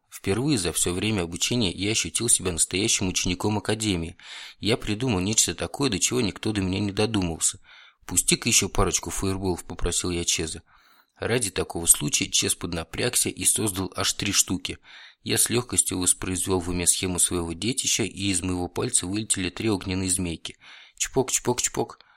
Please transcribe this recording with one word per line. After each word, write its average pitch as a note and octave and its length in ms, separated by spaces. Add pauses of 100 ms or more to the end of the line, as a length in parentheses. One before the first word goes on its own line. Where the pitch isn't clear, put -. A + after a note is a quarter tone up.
Впервые A#2+ 480
за F2 160
все - 180
время G2+ 300
обучения F2 500
я G2+ 200
ощутил A2+ 380
себя F#2 220
настоящим F#2+ 560
учеником F#2 520
академии. G2 580 (420)
Я G#2 160
придумал G#2+ 440
нечто F#2 340
такое, A#2+ 380
до F2+ 80
чего - 200
никто A2 320
до G#2+ 100
меня F#2+ 180
не G2+ 120
додумался. G2+ 680 (480)
«Пусти-ка F#2 420
еще G2+ 180
парочку F2 440
фаерболов», F#2+ 540
попросил F2 440
я E2+ 160
Чеза. - 380 (520)
Ради A#2 360
такого E2+ 340
случая - 420
Чез - 280
поднапрягся F2 760
и - 160
создал F#2+ 500
аж F#2+ 180
три G2+ 180
штуки. - 480 (420)
Я A2+ 160
с - 140
легкостью G2+ 480
воспроизвел F#2 600
в F2 100
уме F2 180
схему F#2 320
своего E2+ 340
детища, G2+ 480
и G2 300
из F2 100
моего F2+ 260
пальца A#2 380
вылетели G2 460
три A2 180
огненные F#2 400
змейки. F2 480 (400)
«Чпок, - 340
чпок, - 300
чпок!» - 380 (180)